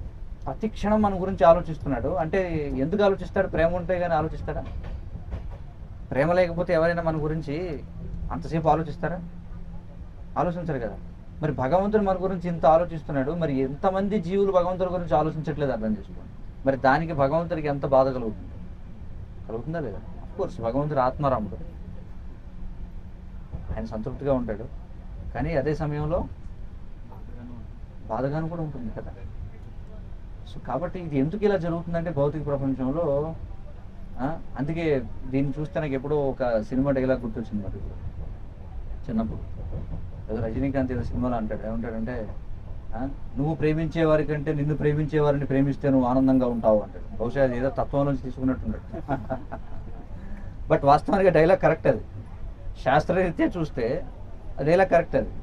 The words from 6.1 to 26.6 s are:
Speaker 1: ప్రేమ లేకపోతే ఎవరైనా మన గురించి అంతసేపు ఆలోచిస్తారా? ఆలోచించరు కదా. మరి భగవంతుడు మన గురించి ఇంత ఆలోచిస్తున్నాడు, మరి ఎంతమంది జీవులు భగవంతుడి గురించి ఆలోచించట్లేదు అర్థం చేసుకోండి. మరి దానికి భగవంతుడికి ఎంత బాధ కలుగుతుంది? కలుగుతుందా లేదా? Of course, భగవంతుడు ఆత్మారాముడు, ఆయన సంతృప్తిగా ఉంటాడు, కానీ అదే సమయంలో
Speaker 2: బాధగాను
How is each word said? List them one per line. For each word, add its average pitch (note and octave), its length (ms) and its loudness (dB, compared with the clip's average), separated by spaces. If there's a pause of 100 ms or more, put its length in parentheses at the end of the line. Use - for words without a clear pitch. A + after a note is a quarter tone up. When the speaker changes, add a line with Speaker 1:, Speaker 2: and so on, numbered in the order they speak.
Speaker 1:
ప్రేమ D3 220 4
లేకపోతే F3 420 4
ఎవరైనా E3+ 280 4
మన D#3 200 2
గురించి D#3 580 -2 (520)
అంతసేపు D#3 360 0
ఆలోచిస్తారా? D#3+ 520 0 (1160)
ఆలోచించరు E3 400 0
కదా. G#2 180 -4 (460)
మరి D3+ 100 2
భగవంతుడు F#3+ 500 4
మన F#3+ 200 4
గురించి F3+ 260 -2
ఇంత E3+ 180 2
ఆలోచిస్తున్నాడు, D#3+ 680 4
మరి D3+ 280 0
ఎంతమంది F#3+ 600 2
జీవులు G3 320 2
భగవంతుడి F3+ 380 2
గురించి - 260 2
ఆలోచించట్లేదు D3 560 0
అర్థం A2 180 -2
చేసుకోండి. - 760 -6
మరి C3+ 100 4
దానికి D3 360 4
భగవంతుడికి D#3 560 2
ఎంత C#3+ 180 0
బాధ C3+ 220 6
కలుగుతుంది? A#2 440 -4 (960)
కలుగుతుందా C3 320 -4
లేదా? G#2 180 -4
Of - 440 -8
course, - 200 -4
భగవంతుడు C#3 360 0
ఆత్మారాముడు, B2 560 2 (2250)
ఆయన A2 100 -4
సంతృప్తిగా B2 480 -2
ఉంటాడు, A2+ 320 0 (680)
కానీ C#3+ 220 -2
అదే D3 200 2
సమయంలో D3+ 440 0
Speaker 2:
బాధగాను - 1300 -10